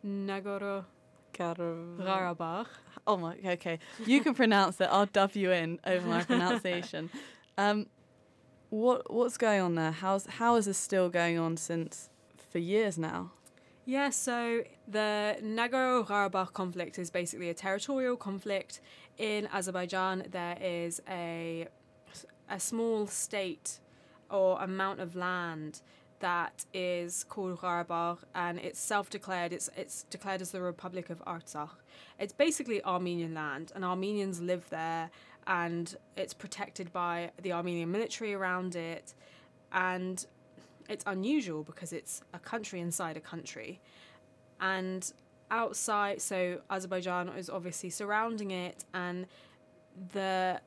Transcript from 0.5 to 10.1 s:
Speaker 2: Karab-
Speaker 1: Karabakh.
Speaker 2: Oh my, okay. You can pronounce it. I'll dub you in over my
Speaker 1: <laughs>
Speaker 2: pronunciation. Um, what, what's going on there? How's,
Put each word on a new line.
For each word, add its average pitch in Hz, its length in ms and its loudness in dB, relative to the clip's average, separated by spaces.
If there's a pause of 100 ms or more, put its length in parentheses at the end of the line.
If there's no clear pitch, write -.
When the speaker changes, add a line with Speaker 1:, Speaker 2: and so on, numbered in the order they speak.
Speaker 2:
Karab- 170 640 -4
Speaker 1:
Karabakh. 185 680 0 (400)
Speaker 2:
Oh 208 120 6
my, 170 260 -4
okay. 175 340 0 (280)
You 254 160 10
can 302 120 6
pronounce 202 460 8
it. 190 100 6
I'll 202 140 8
dub 196 320 4
you 190 140 4
in 170 340 2
over 180 240 2
my 170 160 4
Speaker 1:
<laughs> - 60 -2
Speaker 2:
pronunciation. 180 800 2 (480)
Um, 208 300 4 (800)
what, 233 420 4
what's 240 240 2
going 208 240 6
on 175 140 4
there? 160 180 4
How's, 196 320 2